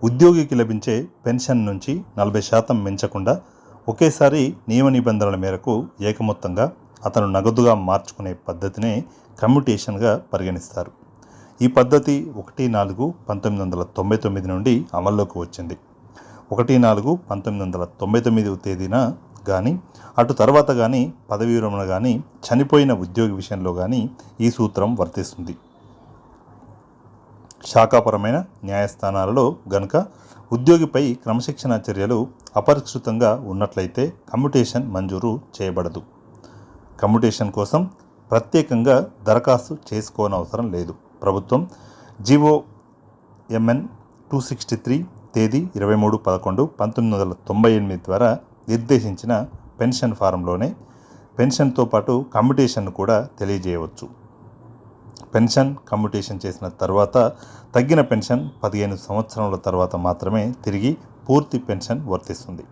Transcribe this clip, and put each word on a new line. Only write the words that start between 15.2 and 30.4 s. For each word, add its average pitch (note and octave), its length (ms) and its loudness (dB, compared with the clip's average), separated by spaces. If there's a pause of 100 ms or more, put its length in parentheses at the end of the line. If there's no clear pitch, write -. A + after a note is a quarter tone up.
వచ్చింది. E2+ 380 -10 (760)
ఒకటి B2 260 4
నాలుగు A#2 400 4 (120)
పంతొమ్మిది G2+ 360 -6
వందల F2 180 -6 (160)
తొంభై G#2+ 200 2
తొమ్మిది A2 360 0
తేదీన F#2+ 400 -6 (520)
కానీ, G2 240 0 (460)
అటు A#2+ 140 2
తర్వాత C#3 380 4
కానీ B2 320 2 (280)
పదవీ A2+ 240 -2
విరమణ G#2 300 -2
కానీ, A2+ 400 -2 (220)
చనిపోయిన C#3 460 4
ఉద్యోగి G2+ 400 -2
విషయంలో F#2 420 -6
కానీ G2+ 260 -2 (400)
ఈ A#2 100 2
సూత్రం G#2+ 440 -2
వర్తిస్తుంది. F2 600 -6 (2000)
శాఖాపరమైన A2+ 720 4 (260)
న్యాయస్థానాలలో G2+ 920 -2 (180)
గనుక G2 220 0 (560)